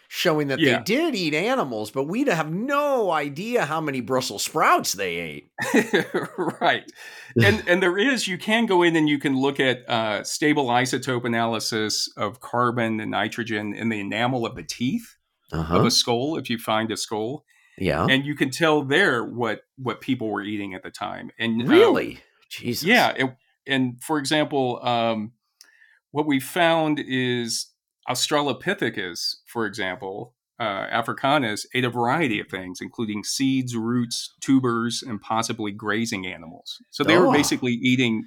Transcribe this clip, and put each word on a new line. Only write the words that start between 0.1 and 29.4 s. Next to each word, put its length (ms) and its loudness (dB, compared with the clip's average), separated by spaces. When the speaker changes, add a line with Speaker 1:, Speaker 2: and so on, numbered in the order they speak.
Speaker 1:
showing 380 0
that 100 -2
Speaker 2:
Yeah. 200 4
Speaker 1:
they 60 -6
did 300 0
eat 200 -2
animals, 560 -2
but 140 -2
we'd 240 -2
have 220 0
no 600 0
idea 560 -2
how 160 -2
many 180 -2
Brussels 420 -2
sprouts 520 2
they 220 -4
ate. 340 -8
Speaker 2:
<laughs> 320 2
Right. 300 0
And, 240 4
and 140 4
there 160 2
is, 280 2
you 120 -4
can 280 2
go 160 4
in 140 4
and 120 4
you 100 2
can 200 0
look 220 0
at, 280 0
uh, 360 0
stable 420 2
isotope 580 0
analysis 920 -2
of 240 -6
carbon 600 0
and 100 -6
nitrogen 640 -4
in 160 -2
the 100 -2
enamel 460 -2
of 100 -8
the 80 -12
teeth 520 -6
Speaker 1:
Uh-huh. 260 0
Speaker 2:
of 80 6
a 40 2
skull, 460 0
if 140 -8
you 80 -2
find 320 -2
a 60 -2
skull. 480 -6
Speaker 1:
Yeah. 320 2
Speaker 2:
And 160 4
you 100 -4
can 160 -2
tell 320 2
there 420 2
what, 360 -4
what 240 -6
people 300 -2
were 120 -2
eating 320 -6
at 80 -12
the 80 -12
time. 480 -10
And, 240 0
uh, 40 0
Speaker 1:
Really? 540 6
Jesus. 360 -6
Speaker 2:
Yeah. 320 6
It, 200 0
and 360 -2
for 160 -2
example, 680 0
um, 480 0
what 140 0
we 140 2
found 580 2
is 680 -2
Australopithecus, 1300 -2